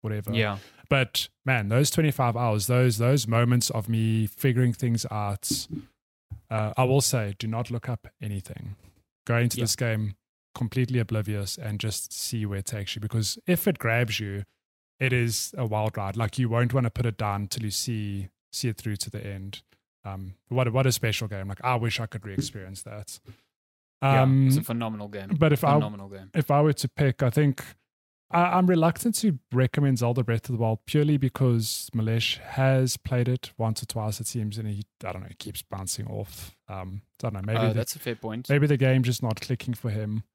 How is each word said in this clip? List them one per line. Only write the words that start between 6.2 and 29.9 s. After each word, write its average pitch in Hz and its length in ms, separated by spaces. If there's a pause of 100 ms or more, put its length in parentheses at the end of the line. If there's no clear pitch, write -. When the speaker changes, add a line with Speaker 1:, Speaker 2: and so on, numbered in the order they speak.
Speaker 1:
uh, 107 260
I 131 80
will 135 180
say, 107 360
do 113 100
not 113 220
look 117 180
up 120 200 (140)
anything. 98 540 (500)
Go 117 120
into 120 200
Speaker 2:
Yeah. 120 60
Speaker 1:
this 113 120
game 107 400 (400)
completely 123 440
oblivious 104 580
and 107 220
just - 320
see - 340
where 98 140
it 98 60
takes 101 300
you. 107 60
Because 107 440
if 180 220
it 165 100
grabs 113 420
you, 101 240 (560)
it 131 140
is 117 440
a 127 80
wild 107 300
ride. 98 220
Like, 113 220
you 120 100
won't 117 240
wanna 123 160
put 117 160
it 110 120
down 101 300
till - 160
you 104 80
see, 101 580 (220)
see - 160
it 110 100
through 107 200
to - 140
the 107 140
end. 98 360 (420)
Um, 95 300 (140)
what 123 200
a, 113 40
what 131 160
a 123 40
special 110 360
game. 98 200
Like, 98 160
I 123 120
wish 113 240
I 113 80
could - 180
re-experience 98 560
that. - 380 (840)
Speaker 2:
Yeah, 135 220
Speaker 1:
Um, 135 240
Speaker 2:
it's 135 100
a 156 60
phenomenal 110 440
game. 101 300
Speaker 1:
but 151 160
if 139 100
I, 143 100
Speaker 2:
Phenomenal 104 360
game. 95 240
Speaker 1:
if 160 160
I 143 120
were 151 120
to - 140
pick, - 340
I 127 80
think 147 340 (680)
I, 175 260
I'm 185 100
reluctant 175 480
to 175 240 (120)
recommend 131 480